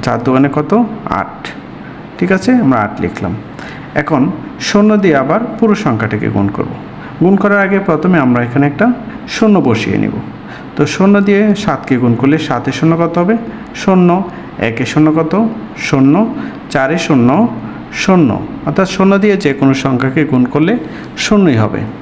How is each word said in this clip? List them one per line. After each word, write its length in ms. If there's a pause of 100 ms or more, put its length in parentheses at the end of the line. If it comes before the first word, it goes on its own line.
চার 200
দুগুণে 340
কত? 140 (480)
আট। 160 (800)
ঠিক 180
আছে, 140 (140)
আমরা 220
আট 80 (100)
লিখলাম। 280 (680)
এখন 220 (460)
শূন্য 220 (120)
দিয়ে 220
আবার 160 (180)
পুরো 160 (100)
সংখ্যাটাকে 520
গুণ 100 (100)
করব। 160 (500)
গুণ 200
করার 240
আগে 120 (100)
প্রথমে 280 (100)
আমরা 200
এখানে 240
একটা 160 (480)
শূন্য 220 (120)
বসিয়ে 340
নিব। 120 (640)
তো 60 (120)
শূন্য 200 (120)
দিয়ে 140 (240)
সাতকে 380
গুণ 180
করলে 160 (100)
সাতে 320
শূন্য 140 (100)
কত 200
হবে? 120 (480)
শূন্য। 260 (600)
একে 240
শূন্য 160 (100)
কত? 140 (540)
শূন্য। 280 (580)
চারে 240 (100)
শূন্য, 220 (720)
শূন্য। 260 (400)
অর্থাৎ 280
শূন্য 160 (100)
দিয়ে 120 (100)
যে 60 (100)
কোনো 120 (120)
সংখ্যাকে 380 (100)
গুণ 100 (100)
করলে 200 (520)
শূন্যই 400
হবে। 160 (220)